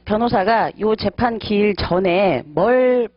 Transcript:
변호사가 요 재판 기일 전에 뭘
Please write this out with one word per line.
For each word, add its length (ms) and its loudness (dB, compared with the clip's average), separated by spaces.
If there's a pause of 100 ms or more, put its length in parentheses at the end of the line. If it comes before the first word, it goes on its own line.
변호사가 760 0
요 140 0
재판 440 -2
기일 360 0
전에 720 0
뭘 720 2